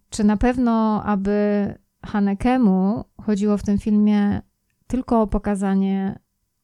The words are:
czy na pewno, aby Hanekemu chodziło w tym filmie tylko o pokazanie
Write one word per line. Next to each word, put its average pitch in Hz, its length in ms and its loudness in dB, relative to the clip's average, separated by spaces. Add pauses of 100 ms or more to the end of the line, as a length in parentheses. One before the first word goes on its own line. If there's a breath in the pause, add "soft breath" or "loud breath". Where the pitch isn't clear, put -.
(100)
czy 214 140 -2
na 208 120 2
pewno, 226 680 0
aby 202 300 -2 (720)
Hanekemu 202 1000 0 (180)
chodziło 208 360 0
w - 40 -10
tym 202 160 0
filmie 208 640 2 (440)
tylko 240 360 0
o 208 40 0
pokazanie 196 1000 -2 (380)